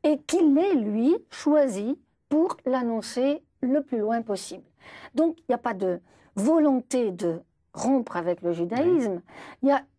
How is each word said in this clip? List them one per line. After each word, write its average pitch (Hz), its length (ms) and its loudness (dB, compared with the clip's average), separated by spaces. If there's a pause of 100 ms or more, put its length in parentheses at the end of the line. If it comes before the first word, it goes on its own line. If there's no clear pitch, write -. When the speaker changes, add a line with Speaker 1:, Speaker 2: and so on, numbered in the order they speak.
Speaker 1:
et 302 140 4 (100)
qu'il 311 300 4
est, 370 180 2
lui, 226 400 2 (140)
choisi 269 680 0 (320)
pour 311 360 0
l'annoncer 254 760 -2 (200)
le 262 200 0
plus 262 180 -4
loin 226 220 -2
possible. 208 420 -8 (520)
Donc, 330 240 0
il - 100 -20
n'y 240 60 2
a 226 40 -10
pas 240 140 -6
de 185 280 -4 (340)
volonté 254 760 2
de 170 300 -4 (320)
rompre 247 440 -2
avec 175 240 -4
le 175 100 -2
judaïsme, 226 640 0
Speaker 2:
Oui. - 180 -14 (300)
Speaker 1:
il 262 60 4
y - 20 4
a 277 100 2 (180)